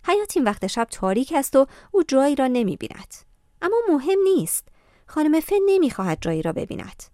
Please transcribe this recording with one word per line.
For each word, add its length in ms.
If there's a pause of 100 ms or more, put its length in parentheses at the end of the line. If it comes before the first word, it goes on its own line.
حیاط 340
این 80
وقت 220
شب 240
تاریک 440
است 200
و 100 (260)
او 120
جایی 320
را 120
نمی‌بیند. 680 (460)
اما 160 (120)
مهم 340
نیست. 440 (400)
خانم 320
ف 140 (120)
نمی‌خواهد 560
جایی 200
را 120
ببیند. 500 (100)